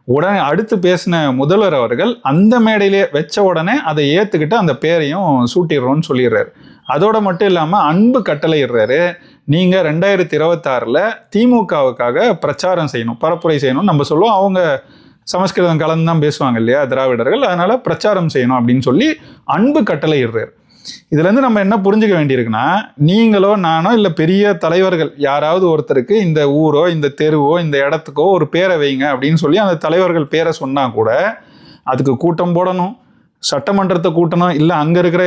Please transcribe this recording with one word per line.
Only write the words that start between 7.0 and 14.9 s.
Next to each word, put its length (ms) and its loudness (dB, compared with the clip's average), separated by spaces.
மட்டும் 260 0
இல்லாம 320 0
அன்பு 400 2
கட்டளையிடுறாரு, 800 0
"நீங்க 400 2
ரெண்டாயிரத்தி 520 0
இருபத்தாறுல 640 0
தி 160 0
மு 200 4
கவுக்காக 680 0
பிரச்சாரம் 600 -2
செய்யணும், 280 -6
பரப்புரை 360 -2
செய்யணும்னு 340 0
நம்ம 120 0
சொல்லுவோம். 340 2
அவங்க 220 0